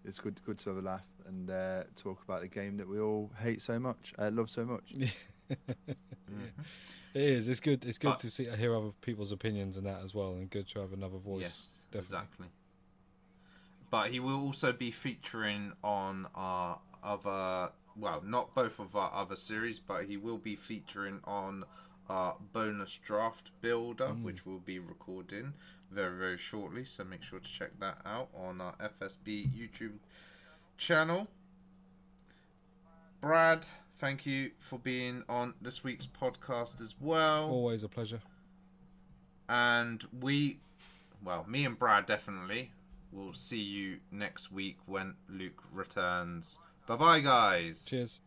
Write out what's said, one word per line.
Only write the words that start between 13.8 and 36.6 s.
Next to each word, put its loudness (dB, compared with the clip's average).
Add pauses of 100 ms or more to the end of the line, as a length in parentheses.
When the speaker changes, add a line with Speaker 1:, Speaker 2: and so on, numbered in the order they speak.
Speaker 3:
But 2
he -2
will 0
also 2
be -2
featuring -4 (100)
on 0
our -2 (220)
other, 0 (260)
well, -4
not 0
both 2
of -10
our 2
other -2
series, -4
but -4
he -6
will -4
be -6
featuring -6
on -4 (460)
our 0 (160)
bonus -2
draft -2 (120)
builder, 0
Speaker 2:
Mm. -2
Speaker 3:
which -6
we'll -8
be -8
recording -10 (360)
very, 0
very 0
shortly. -6
So -10
make -10
sure -12
to -12
check -6 (100)
that -6
out -4
on -8
our -6
F -6
S -8
B -4
YouTube -10 (800)
channel. 4 (1900)
Brad, 8 (300)
thank -2
you 0
for -10
being -2
on 0
this -8
week's -4
podcast -2